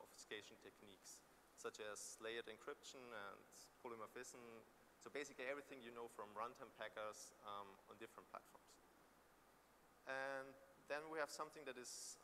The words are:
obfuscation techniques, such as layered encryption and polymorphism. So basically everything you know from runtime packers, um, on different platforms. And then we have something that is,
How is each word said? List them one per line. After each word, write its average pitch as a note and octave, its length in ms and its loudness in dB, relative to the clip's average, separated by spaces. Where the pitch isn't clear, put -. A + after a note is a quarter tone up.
obfuscation - 560 -4
techniques, - 640 -10
such - 240 0
as G#2+ 400 0
layered A2+ 320 4
encryption C#3+ 480 -2
and G2+ 440 -2
polymorphism. A#2+ 600 -2
So - 80 -8
basically C3+ 400 2
everything C#3 320 2
you A#2 160 -4
know A#2 160 0
from G#2 240 -2
runtime A#2 400 4
packers, G#2+ 560 0
um, G2+ 240 0
on A2 160 -8
different G2+ 280 -6
platforms. - 520 -8
And C3+ 440 4
then D3+ 160 6
we D#3 160 8
have D3 80 6
something D#3 320 2
that B2+ 160 2
is, - 440 -2